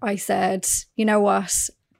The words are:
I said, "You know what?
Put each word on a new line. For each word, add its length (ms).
I 140
said, 520
"You 120
know 140
what? 500